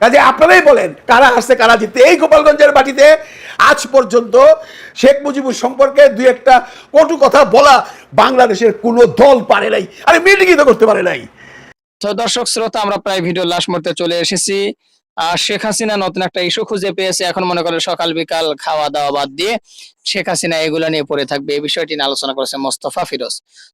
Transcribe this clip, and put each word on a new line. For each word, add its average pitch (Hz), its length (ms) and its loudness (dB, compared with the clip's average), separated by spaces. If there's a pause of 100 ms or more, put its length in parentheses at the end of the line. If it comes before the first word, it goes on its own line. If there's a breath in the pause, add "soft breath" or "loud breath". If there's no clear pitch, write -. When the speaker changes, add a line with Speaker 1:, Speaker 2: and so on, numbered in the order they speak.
Speaker 1:
কাজে 240 180 4
আপনারাই 339 420 4
বলেন 220 340 4 (120)
কারা 247 220 4
আসছে, 247 260 0
কারা 233 220 4
জিতছে। 220 280 0
এই 330 120 6
গোপালগঞ্জের 302 560 4
মাটিতে 277 440 4 (420 loud breath)
আজ 277 340 2
পর্যন্ত 233 440 0 (580 loud breath)
শেখ 277 280 2
মুজিবুর 269 300 -6
সম্পর্কে 269 560 2
দুই 233 180 -2
একটা 254 400 2 (260 loud breath)
কটু 311 240 2
কথা 277 280 4
বলা 233 420 4 (260 loud breath)
বাংলাদেশের 226 600 2
কোনো 233 340 2
দল 247 380 2
পারে 208 260 -2
নাই। 196 160 -2 (200 loud breath)
আরে 330 120 4
মিটিংই 370 380 2
তো 294 80 2
করতে 226 220 2
পারে 196 160 0
নাই। 160 240 -6 (720 loud breath)
Speaker 2:
তো 208 120 -6
দর্শক 233 320 -6
শ্রোতা, 226 360 -6
আমরা 202 160 -4
প্রায় 190 240 -6
ভিডিওর 175 260 -4
লাস্ট 175 240 -4
মুহূর্তে 170 240 -6
চলে 170 240 -6
এসেছি। 196 540 -6 (440)
আর 165 200 -4
শেখ 208 300 -6
হাসিনা 214 300 -6
নতুন 190 260 -6
একটা 185 180 -8
ইস্যু 180 240 -6
খুঁজে 196 280 -8
পেয়েছে। 185 320 -6
এখন 180 200 -6
মনে 175 180 -4
করেন 165 160 -6
সকাল 170 360 -6
বিকাল 160 440 -6
খাওয়া 151 300 -6
দাওয়া 143 220 -4
বাদ 139 180 -6
দিয়ে 180 300 -6 (460 soft breath)
শেখ 190 240 -8
হাসিনা 170 300 -4
এগুলো 160 300 -4
নিয়ে 156 140 -4
পড়ে 143 220 -6
থাকবে, 143 300 -8
এই 147 60 -6
বিষয়টি 151 340 -8
নিয়ে 147 100 -6
আলোচনা 135 300 -8
করেছে 135 220 -8
মোস্তফা 135 480 -8
ফিরোজ। 127 380 -12 (320 soft breath)